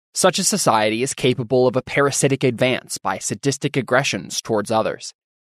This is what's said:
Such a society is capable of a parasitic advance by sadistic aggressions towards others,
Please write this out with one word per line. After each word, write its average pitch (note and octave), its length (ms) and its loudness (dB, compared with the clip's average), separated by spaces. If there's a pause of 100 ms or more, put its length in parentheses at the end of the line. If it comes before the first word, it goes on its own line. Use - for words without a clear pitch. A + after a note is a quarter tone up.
(140)
Such - 240 2
a F#3+ 60 0
society A2 580 2
is C3+ 100 -2
capable B2+ 540 2
of B2 100 2
a B2+ 60 0
parasitic C#3 600 0
advance B2+ 540 0
by F#2+ 220 -4
sadistic C#3 580 -4
aggressions B2 640 -2
towards G#2+ 300 -2
others, A2 420 -2 (320)